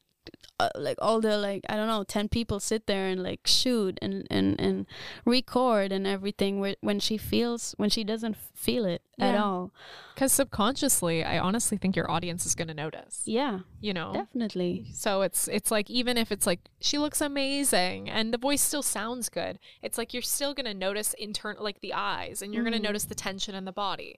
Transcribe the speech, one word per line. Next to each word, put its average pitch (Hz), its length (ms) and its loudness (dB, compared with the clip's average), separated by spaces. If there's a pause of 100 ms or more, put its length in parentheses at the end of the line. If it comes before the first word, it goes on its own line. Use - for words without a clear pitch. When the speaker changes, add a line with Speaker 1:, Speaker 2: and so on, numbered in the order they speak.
(600)
Speaker 1:
uh, - 160 4
like, 139 260 -2
all 226 200 4
the, 214 160 4
like, 202 320 -2
I 214 60 -2
don't 214 120 0
know, 220 160 0
ten 208 240 -2
people 220 320 -2
sit - 280 -2
there 196 200 0
and, 185 160 -2
like, 185 220 -6
shoot 220 560 4
and, 196 280 -4
and, - 300 4
and 190 260 0 (380)
record 240 680 4
and 196 160 0
everything 196 520 0
whe-, 196 220 0
when 208 180 2
she 214 160 0
feels, 233 640 0
when 208 140 4
she 226 120 2
doesn't 220 320 -2
f-, - 200 -16
feel 240 280 2
it 175 200 0 (160)
at 247 160 6
Speaker 2:
Yeah. 208 80 6
Speaker 1:
all. 185 280 0 (440)
Speaker 2:
'Cause 269 180 4
subconsciously, 196 920 2
I 151 140 0
honestly 202 400 0
think 190 180 0
your 180 140 0
audience 170 360 -2
is - 100 2
gonna 160 180 -6
notice. - 520 -8
Speaker 1:
Yeah. 226 340 0 (200)
Speaker 2:
You 202 140 -2
know? 180 180 -4
Speaker 1:
Definitely. 190 840 -2
Speaker 2:
So 196 280 0
it's, - 260 0
it's - 220 0
like, 214 220 0
even 240 260 0
if 226 140 0
it's 208 160 0
like, 180 140 2 (200)
"She - 160 2
looks 294 240 2
amazing," 269 880 0
and 220 240 0
the 240 60 2
voice 269 220 2
still 294 220 0
sounds 226 460 -2
good, 185 300 -4 (240)
it's - 140 -6
like 226 140 -4
you're 240 120 -4
still 285 320 -2
gonna 254 180 -4
notice 202 460 -2
intern-, 208 400 -6
like, 208 220 -6
the 196 120 -8
eyes, 190 480 -4
and 202 120 -8
you're 233 100 0
gonna 226 160 0
Speaker 1:
Mm. 202 100 -2
Speaker 2:
notice 208 160 -2
the 208 100 -8
tension 196 400 -6
in 190 100 -8
the 190 60 -8
body. 185 460 -4